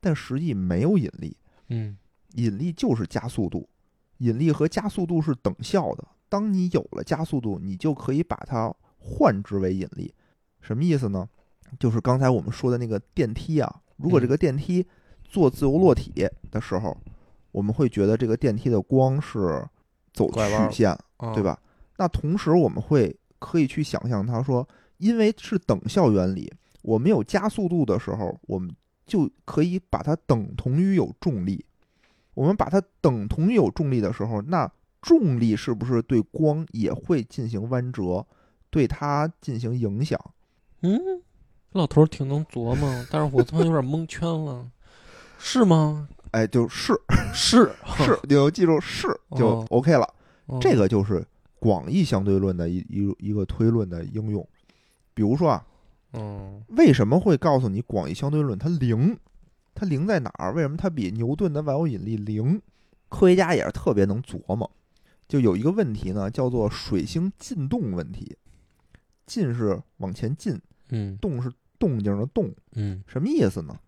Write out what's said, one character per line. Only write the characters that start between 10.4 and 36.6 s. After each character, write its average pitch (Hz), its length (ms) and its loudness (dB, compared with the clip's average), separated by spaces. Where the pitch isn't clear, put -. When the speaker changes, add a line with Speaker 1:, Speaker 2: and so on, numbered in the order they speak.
Speaker 1:
什 - 160 -6
么 143 80 0
意 170 120 4
思 127 120 -2
呢？ 98 200 -4
就 123 100 2
是 110 100 0
刚 127 200 2
才 131 100 4
我 117 100 4
们 104 120 -6
说 123 180 -2
的 120 80 0
那 123 80 -6
个 107 140 -4
电 117 200 0
梯 156 240 -2
啊， - 220 -4
如 - 120 -4
果 175 120 6
这 123 80 0
个 135 80 2
电 143 200 0
梯 180 300 -2
做 160 260 4
自 - 140 -6
由 139 120 2
落 185 160 6
体 - 200 0
的 107 80 -4
时 92 180 -6
候， 98 260 -6
Speaker 2:
嗯。 - 80 -18
Speaker 1:
我 - 100 -6
们 104 140 -2
会 135 140 2
觉 101 180 2
得 110 100 2
这 117 120 -2
个 113 80 0
电 120 180 0
梯 120 160 -2
的 107 100 2
光 131 400 2
是 87 460 -4
走 - 180 2
曲 - 40 -10
线， 113 140 0
Speaker 2:
拐 - 20 -2
弯 107 120 2
儿。 107 80 2
嗯。 113 180 -8
Speaker 1:
对 107 80 0
吧？ 90 160 0
那 190 100 0
同 165 300 -2
时 165 140 -2
我 160 180 6
们 - 120 -4
会， 117 340 2
可 - 200 -4
以 147 80 4
去 151 160 -4
想 - 260 -4
象 104 160 -2
它 117 180 -2
说， 131 240 -2
因 226 180 0
为 220 220 2
是 - 200 -4
等 104 300 0
效 156 240 4
原 95 220 2
理， 73 180 -10
我 110 160 0
们 143 120 2
有 131 140 2
加 202 240 -2
速 208 180 -2
度 165 200 2
的 104 120 2
时 - 120 -6
候， 98 320 -6
我 98 160 -6
们 92 120 -6
就 165 220 0
可 - 160 0
以 175 160 0
把 - 240 -6
它 156 120 0
等 113 300 0
同 127 200 -2
于 190 180 2
有 143 260 2
重 110 260 -2
力。 98 180 -4
我 131 120 0
们 190 80 4
把 - 140 -2
它 190 120 4
等 117 260 2
同 156 220 0
于 240 60 2
有 139 160 4
重 147 200 -2
力 123 100 2
的 98 120 0
时 101 120 -6
候， 107 180 -4
那 143 280 -2
重 196 400 4
力 110 160 2
是 123 160 -4
不 110 140 -4
是 120 160 2
对 117 180 2
光 156 520 0